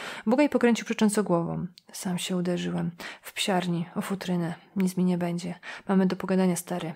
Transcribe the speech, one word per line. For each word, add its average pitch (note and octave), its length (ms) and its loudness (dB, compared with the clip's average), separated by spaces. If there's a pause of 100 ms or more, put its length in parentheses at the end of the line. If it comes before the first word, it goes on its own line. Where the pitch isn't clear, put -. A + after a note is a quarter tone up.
(260)
Bugaj C4 220 6
pokręcił A#3+ 360 4
przecząco G#3+ 400 2
głową. E3+ 420 0 (260)
„Sam F3+ 260 -4
się F#3 180 -4
uderzyłem. F3 540 -2 (320)
W - 100 -16
psiarni, F3 640 0
o G#3 60 -4
futrynę. F3 540 -4 (220)
Nic F#3 200 0
mi F3+ 80 2
nie F3+ 140 2
będzie. F3 360 -4 (340)
Mamy F#3+ 180 6
do F#3 100 2
pogadania, F#3 400 2
stary, E3+ 400 -6